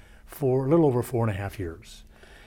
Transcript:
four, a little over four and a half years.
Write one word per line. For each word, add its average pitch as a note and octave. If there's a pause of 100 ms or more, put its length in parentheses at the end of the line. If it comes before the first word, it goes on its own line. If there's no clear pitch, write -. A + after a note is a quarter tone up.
(260)
four, C3
a -
little E3
over B2
four A2+
and A2+
a F#2+
half G2
years. - (440)